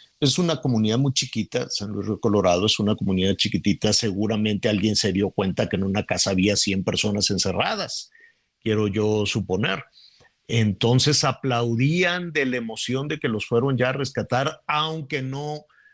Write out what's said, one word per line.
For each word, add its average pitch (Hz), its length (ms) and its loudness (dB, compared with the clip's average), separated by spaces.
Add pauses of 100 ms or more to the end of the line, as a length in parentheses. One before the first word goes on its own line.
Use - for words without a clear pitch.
(180)
es 139 200 2
una 165 220 2
comunidad 110 380 2
muy 139 140 2
chiquita, - 560 -4
San 101 220 -6
Luis 101 160 -6
Río 104 120 -2
Colorado 98 480 4
es - 140 2
una 107 160 2
comunidad 95 400 2
chiquitita, 101 560 0
seguramente 107 760 0
alguien 104 280 2
se 98 160 0
dio 98 180 0
cuenta 98 380 -2
que - 80 -2
en 95 80 0
una 98 200 0
casa 98 260 -2
había 98 260 2
cien 95 260 0
personas 101 480 0
encerradas, 117 800 -4 (500)
quiero 107 280 0
yo 107 380 0
suponer. 95 580 -2 (640)
Entonces 117 760 2
aplaudían 143 1080 0
de 147 140 0
la 127 100 0
emoción 120 500 -4
de 151 140 -6
que 143 80 -2
los 110 180 -2
fueron 123 320 2
ya 123 120 2
a - 20 0
rescatar, 135 760 -2
aunque 151 560 -2
no, 147 440 -6 (280)